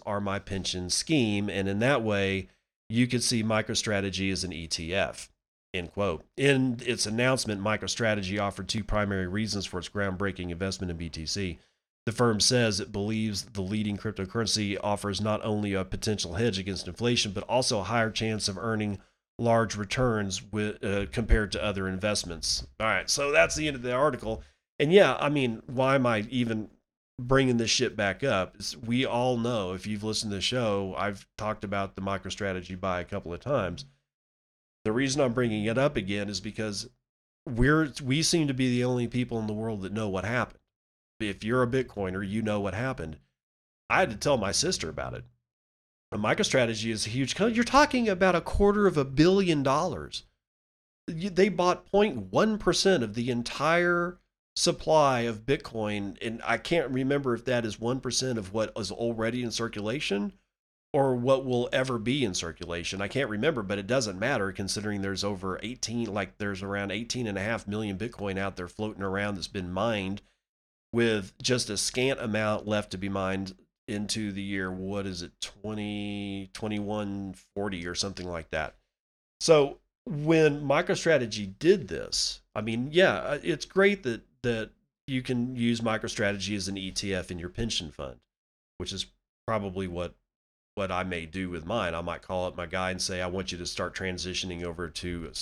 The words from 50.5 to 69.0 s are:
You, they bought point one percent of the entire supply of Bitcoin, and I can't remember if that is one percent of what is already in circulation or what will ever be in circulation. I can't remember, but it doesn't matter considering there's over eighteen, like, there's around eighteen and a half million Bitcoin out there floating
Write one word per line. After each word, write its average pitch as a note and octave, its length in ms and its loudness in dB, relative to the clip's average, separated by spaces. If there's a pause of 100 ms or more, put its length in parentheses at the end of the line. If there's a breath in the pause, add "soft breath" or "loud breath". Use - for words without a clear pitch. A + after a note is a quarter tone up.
You, F3 220 -4
they F#3 180 6
bought F3+ 420 2
point C3 440 2
one G#3 240 4
percent F#3 440 4
of G#2+ 120 -2
the A#2+ 180 0
entire F3 840 2 (400)
supply D#3 640 4
of A2+ 240 -4
Bitcoin, G#2 760 -2
and A2+ 240 -6
I A2+ 120 2
can't C#3 340 0
remember C3+ 420 2
if A2+ 120 -2
that A#2+ 200 2
is G#2+ 140 -6
one B2 220 -2
percent B2+ 360 -2
of F#2+ 160 -6
what A2 240 0
is G2+ 140 -4
already A#2 500 -2
in A#2+ 100 -4
circulation A#2 800 -2 (600)
or C3+ 220 4
what C3 280 4
will B2 300 2
ever C3 240 2
be B2 260 0
in G2 100 2
circulation. E2+ 680 -4
I G2+ 60 0
can't B2+ 220 -2
remember, A2+ 340 0
but G2+ 160 -2
it G2 80 -6
doesn't A2 320 0
matter G#2+ 320 0
considering G2+ 500 -4
there's G2 220 -2
over F#2+ 400 -4
eighteen, A2+ 500 -4
like, G2 240 -4
there's G2+ 240 -4
around G2+ 300 -4
eighteen A#2 360 -4
and G2 100 -2
a F#2+ 60 -2
half G#2 240 -4
million G#2 300 -2
Bitcoin G2+ 400 -6
out G2 200 -4
there F2+ 100 -8
floating G#2+ 360 -8